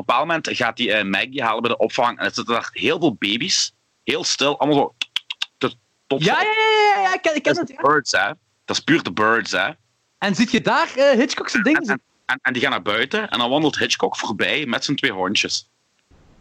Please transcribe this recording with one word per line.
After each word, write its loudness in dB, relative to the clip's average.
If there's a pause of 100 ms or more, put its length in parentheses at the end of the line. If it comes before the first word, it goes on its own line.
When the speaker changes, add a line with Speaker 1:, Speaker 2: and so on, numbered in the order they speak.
Speaker 1:
bepaald 2
moment -2
gaat -2
die, 0
eh, 2
Maggie -2
halen 0
bij -4
de -4
opvang 0
en -2
er -4
zitten -4
daar -2
heel -2
veel 0
baby's. -2 (300)
Heel -2
stil, 0
allemaal 4
zo 0 (640)
tot, -2 (320)
tot -2
Speaker 2:
Ja, 2
Speaker 1:
zo. 2
Speaker 2:
ja, 0
ja, 4
ja, 0
ja, 2
ik -2
ken, 0
ik -4
ken 2
Speaker 1:
Dat -4
Speaker 2:
het, -6
Speaker 1:
is -20
Speaker 2:
ja. -14
Speaker 1:
Birds, 2
hè. 2 (380)
Dat -2
is -8
puur 2
de -6
Birds, 2
hè. 0 (480)
Speaker 2:
En -2
ziet 2
je 2
daar, 2
eh, 6
Hitchcock 0
zijn -2
dingen? 4
Speaker 1:
En, -4
en, -2 (240)
en, -4
en 0
die -2
gaan 2
naar -2
buiten -2
en -2
dan 0
wandelt 2
Hitchcock -2
voorbij -2
met -4
zijn -2
twee 0
hondjes. -2 (720)